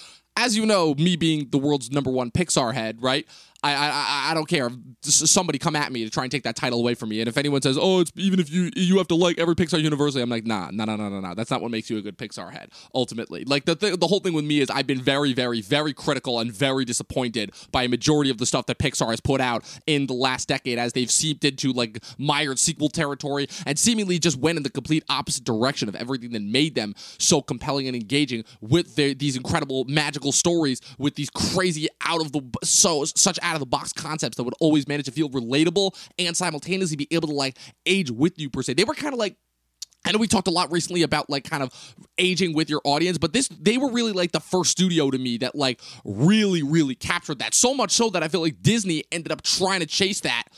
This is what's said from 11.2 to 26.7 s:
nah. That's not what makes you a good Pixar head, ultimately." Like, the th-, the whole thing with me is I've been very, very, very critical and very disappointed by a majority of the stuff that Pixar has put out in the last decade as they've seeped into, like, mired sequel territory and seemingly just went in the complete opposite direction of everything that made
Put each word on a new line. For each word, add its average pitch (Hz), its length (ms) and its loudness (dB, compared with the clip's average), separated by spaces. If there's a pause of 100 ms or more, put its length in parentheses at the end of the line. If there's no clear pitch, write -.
nah. 90 140 -8
That's 113 160 -4
not 123 120 -2
what 117 80 -6
makes 110 180 -4
you 113 80 -4
a 104 60 -4
good 101 160 -12
Pixar 101 340 -12
head, - 180 -16 (240)
ultimately." 117 500 -2
Like, 139 200 0
the 165 100 2
th-, 170 240 0
the 170 80 4
whole 190 140 2
thing 180 140 0
with 151 100 0
me 147 160 2
is 131 80 4
I've 131 180 -2
been 131 140 0
very, 139 320 2
very, 120 300 0
very 143 320 0
critical 131 440 -2
and 117 140 -2
very 135 320 2
disappointed 117 680 -2 (220)
by 131 120 2
a 123 40 0
majority 139 420 2
of 123 60 -2
the 120 100 -2
stuff 131 200 0
that 127 120 -2
Pixar 135 300 0
has 113 120 -2
put 135 200 2
out 120 240 0 (220)
in 143 200 2
the 131 80 -4
last 127 340 0
decade 131 300 -2
as 120 140 -2
they've 127 180 0
seeped 156 340 0
into, 139 280 0
like, 117 320 -4 (140)
mired 143 400 0
sequel 151 320 0
territory 143 580 -2 (160)
and 143 140 -2
seemingly 208 400 2
just 151 180 2
went 156 220 0
in 143 60 -2
the 135 60 -4
complete 151 380 -2
opposite - 360 -4
direction 123 440 0
of 95 80 -8
everything 120 360 -8
that 110 100 -4
made 127 320 0